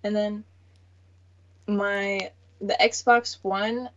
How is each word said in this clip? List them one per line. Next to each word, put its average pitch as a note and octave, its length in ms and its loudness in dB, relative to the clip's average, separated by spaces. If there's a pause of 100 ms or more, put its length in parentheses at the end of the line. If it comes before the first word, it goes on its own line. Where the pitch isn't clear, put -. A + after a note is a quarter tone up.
And G#3 120 -2
then G#3 280 -2 (1200)
my, G3+ 640 -2 (320)
the - 180 -2
Xbox A#3+ 640 4
One A3 560 -2